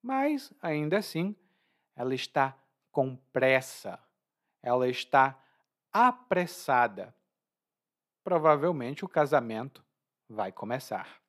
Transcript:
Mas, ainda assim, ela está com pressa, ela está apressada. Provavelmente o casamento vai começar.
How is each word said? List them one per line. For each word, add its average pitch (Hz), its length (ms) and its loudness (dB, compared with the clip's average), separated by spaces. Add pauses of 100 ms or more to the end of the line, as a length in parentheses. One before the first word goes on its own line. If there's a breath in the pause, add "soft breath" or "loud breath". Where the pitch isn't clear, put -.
Mas, 269 600 -2
ainda 156 360 -2
assim, 202 380 -4 (600)
ela 127 180 -4
está 135 440 -2 (340)
com 135 240 -2
pressa, 127 840 0 (640)
ela 127 280 0
está 131 520 0 (500 soft breath)
apressada. 147 1200 0 (1080)
Provavelmente 151 800 2
o 190 60 -10
casamento 131 760 -2 (460)
vai 104 220 -6
começar. 107 760 -8